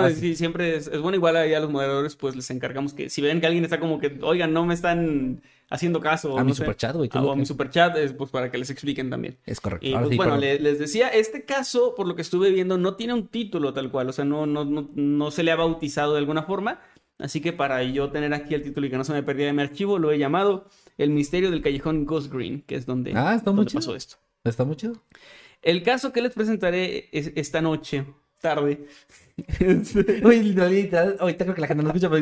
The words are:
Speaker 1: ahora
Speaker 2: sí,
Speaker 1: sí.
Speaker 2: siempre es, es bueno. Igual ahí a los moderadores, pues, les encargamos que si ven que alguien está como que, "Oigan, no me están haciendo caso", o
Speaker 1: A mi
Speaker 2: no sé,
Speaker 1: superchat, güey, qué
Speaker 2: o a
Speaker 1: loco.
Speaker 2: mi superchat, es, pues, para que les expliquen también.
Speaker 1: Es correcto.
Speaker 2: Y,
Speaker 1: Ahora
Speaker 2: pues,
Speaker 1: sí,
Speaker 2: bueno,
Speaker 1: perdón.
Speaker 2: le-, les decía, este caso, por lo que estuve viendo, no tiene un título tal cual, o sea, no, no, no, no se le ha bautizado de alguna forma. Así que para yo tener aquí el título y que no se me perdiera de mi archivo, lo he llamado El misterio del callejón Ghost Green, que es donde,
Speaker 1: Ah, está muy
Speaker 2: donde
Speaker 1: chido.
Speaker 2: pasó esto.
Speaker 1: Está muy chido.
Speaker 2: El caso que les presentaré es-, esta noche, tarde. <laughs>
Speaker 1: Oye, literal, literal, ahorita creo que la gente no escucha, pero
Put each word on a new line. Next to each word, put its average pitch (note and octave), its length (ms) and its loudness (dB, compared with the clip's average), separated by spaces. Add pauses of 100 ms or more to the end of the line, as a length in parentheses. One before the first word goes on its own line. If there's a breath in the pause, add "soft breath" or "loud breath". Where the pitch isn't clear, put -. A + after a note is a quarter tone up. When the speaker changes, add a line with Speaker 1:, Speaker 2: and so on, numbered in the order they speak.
Speaker 1:
ahora F3 80 6
Speaker 2:
sí, D#3+ 100 -2
Speaker 1:
sí. E3+ 160 0
Speaker 2:
siempre E3 400 0
es, D3+ 120 -4
es D3 120 -4
bueno. F3+ 160 0
Igual E3+ 200 4
ahí D#3 180 4
a D#3 60 4
los D3+ 100 0
moderadores, C#3 460 -2
pues, C3 200 -6
les B2+ 140 -10
encargamos C3+ 440 -6
que C#3 180 -8
si C#3+ 100 -4
ven D3+ 180 2
que D#3+ 60 2
alguien E3+ 180 2
está E3 160 -2
como D#3 200 -2
que, C#3+ 240 -4
"Oigan, E3 280 2
no E3+ 140 2
me F3 80 0
están E3 720 0 (260 soft breath)
haciendo E3 300 0
caso", D#3 340 -2
o C3 60 0
Speaker 1:
A B2+ 40 2
mi C3 80 4
Speaker 2:
no C#3 40 0
sé, C3+ 80 -4
Speaker 1:
superchat, B2+ 320 -4
güey, D3+ 120 0
qué B2+ 120 -2
Speaker 2:
o - 20 2
a - 20 2
Speaker 1:
loco. C#3 120 0
Speaker 2:
mi C#3 100 0
superchat, D#3 520 2
es, C#3+ 160 0
pues, C#3 180 -10
para B2+ 180 -2
que B2 80 -6
les B2+ 140 -6
expliquen C3+ 400 -6
también. B2 340 -6
Speaker 1:
Es - 160 -8
correcto. F#2+ 240 -6
Speaker 2:
Y, C3+ 60 -2
Speaker 1:
Ahora B2+ 140 0
Speaker 2:
pues, D3 80 2
Speaker 1:
sí, A#2 40 4
Speaker 2:
bueno, D3 220 4
Speaker 1:
perdón. - 100 0
Speaker 2:
le-, C#3+ 100 2
les D3 200 2
decía, G#3+ 300 0
este A3 360 0
caso, B3+ 480 0
por G3 140 -4
lo F3 80 -2
que E3+ 80 -6
estuve F3+ 260 2
viendo, F#3 300 2
no F#3+ 160 0
tiene A#3 180 -4
un A3 140 -2
título F3+ 460 -4
tal C3 180 -6
cual, C3 180 -2
o C3+ 40 -6
sea, C#3+ 120 -2
no, D3+ 220 0
no, D3 180 -2
no, D3 300 -4
no D3 340 2
se E3 140 -2
le E3 80 4
ha D#3+ 40 2
bautizado D#3 580 0
de D3 60 2
alguna D3+ 240 -2
forma. G3 360 -4 (400 soft breath)
Así D3+ 200 -6
que E3 140 -4
para C3+ 300 0
yo C#3 260 -2
tener D3 240 -2
aquí D3 220 -4
el D3 80 -2
título C#3 240 -4
y - 20 -4
que B2+ 80 -2
no C3 60 -2
se D#3 100 -4
me C#3+ 80 -2
perdiera C#3 300 0
de - 40 0
mi C#3+ 60 2
archivo, F#3+ 380 0
lo D#3 120 2
he D3+ 60 2
llamado F#3+ 500 2 (300 soft breath)
El D3 140 2
misterio F3+ 400 2
del D#3 100 0
callejón D3 440 0
Ghost C#3+ 280 -4
Green, B2+ 320 -6
que - 80 -10
es C3 140 -6
donde, B2+ 280 -4
Speaker 1:
Ah, D#3+ 200 2
está A3 160 0
muy G3 60 4
Speaker 2:
donde G#3+ 140 4
Speaker 1:
chido. D4 100 -2
Speaker 2:
pasó - 140 -4
esto. - 200 -14 (300)
Speaker 1:
Está A#2 200 0
muy D3+ 120 -4
chido. A3+ 180 -6 (680 loud breath)
Speaker 2:
El E3+ 220 2
caso C4 280 0
que A#3+ 100 0
les B3 120 0
presentaré F#3 800 0
es-, D3+ 240 -4
esta D#3+ 260 -2
noche, D3+ 440 -2 (360)
tarde. D3 440 0 (520 loud breath)
<laughs> F#3+ 880 2
Speaker 1:
Oye, A#3 200 8
literal, F#3 300 2
literal, F#3+ 460 2
ahorita F3 260 0
creo F#3 100 -2
que E3 60 -4
la C#3+ 60 -2
gente D3+ 160 0
no D#3 60 0
escucha, F3 200 0
pero D#3 120 4